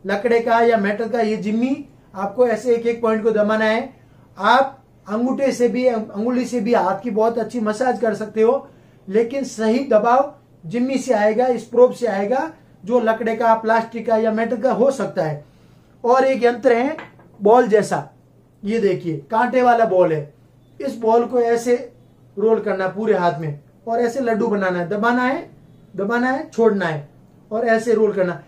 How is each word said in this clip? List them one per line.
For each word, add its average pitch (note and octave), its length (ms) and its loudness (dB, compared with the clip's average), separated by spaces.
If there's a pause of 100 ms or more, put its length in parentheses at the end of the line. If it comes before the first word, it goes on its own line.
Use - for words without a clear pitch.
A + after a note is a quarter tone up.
लकड़े A3+ 340 0
का A#3 200 2
या A#3 180 4
metal G#3 300 -2
का A#3+ 120 -2
ये G#3+ 180 0
जिम्मी A#3 460 -2 (300)
आपको G3+ 320 0
ऐसे A#3 280 0
एक A#3 120 -2
एक A#3 160 -2
point A3 200 0
को A3 100 2
दबाना G#3 320 0
है। A3+ 240 -2 (500)
आप B3 380 2 (300)
अंगूठे B3 460 -2
से A#3+ 160 0
भी, B3 180 0
अंगुली A#3 580 -2
से A#3+ 160 -4
भी A#3 140 0
हाथ F#3+ 260 0
की B3 100 -6
बहुत A3+ 280 0
अच्छी A3+ 220 -6
मसाज A3 400 -2
कर A3 140 0
सकते G#3+ 280 -4
हो, C4 260 2 (400)
लेकिन A#3 380 -2
सही A3 400 0
दबाव A#3+ 480 2 (300)
जिम्मी A#3+ 340 -2
से B3 160 -2
आएगा, G#3+ 320 2
इस B3 180 0
probe A#3+ 280 4
से - 140 -4
आएगा, G#3+ 440 -2 (340)
जो A#3+ 160 0
लकड़े A3 360 -2
का, A3+ 200 4
प्लास्टिक A3+ 500 -2
का A3+ 100 2
या A3 160 0
metal A3+ 240 -2
का A3+ 160 0
हो A#3 200 2
सकता F#3 320 -4
है। D3 200 -6 (600)
और C4 200 4
एक C4 200 0
यंत्र A#3+ 280 2
है C4+ 240 0 (440)
ball A3+ 280 6
जैसा, F3+ 400 0 (540)
ये A3 180 -4
देखिए F3 360 -2 (140)
कांटे A#3 320 0
वाला A3+ 240 4
ball F3+ 260 4
है, D3 200 -6 (480)
इस C4 180 -8
ball A3+ 260 2
को B3 160 -2
ऐसे A#3 360 0 (600)
roll G#3+ 240 2
करना F#3 280 -2
पूरे G#3 280 -2
हाथ F3 240 0
में D3+ 180 -8 (300)
और A#3 120 -2
ऐसे A#3+ 200 -2
लड्डू A#3 260 -2
बनाना F#3+ 320 -2
है, E3+ 100 -6
दबाना A#3 340 0
है, C#4+ 260 -4 (460)
दबाना A#3+ 360 -2
है, D4+ 200 -6
छोड़ना G3+ 360 2
है D3+ 220 -6 (420)
और A#3 160 -2
ऐसे A3+ 280 2
roll G#3 180 2
करना। F3+ 360 -2